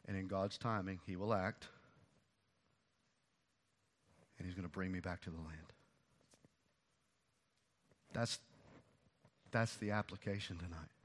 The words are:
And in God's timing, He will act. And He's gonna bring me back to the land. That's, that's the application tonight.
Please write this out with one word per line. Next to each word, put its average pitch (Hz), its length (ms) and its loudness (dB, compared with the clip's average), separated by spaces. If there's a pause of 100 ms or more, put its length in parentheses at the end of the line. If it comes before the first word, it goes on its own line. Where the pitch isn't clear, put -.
And 101 80 0
in 95 120 0
God's 98 300 4
timing, 98 480 2
He 95 100 -2
will 101 180 4
act. 95 340 2 (2750)
And 90 80 -4
He's 90 100 -2
gonna 92 120 -2
bring 92 240 0
me 90 80 0
back 87 220 -2
to - 80 -6
the 82 80 -6
land. 80 360 -10 (2500)
That's, 117 260 2 (1120)
that's 113 260 4
the 104 140 0
application 101 680 0
tonight. 82 320 -6 (160)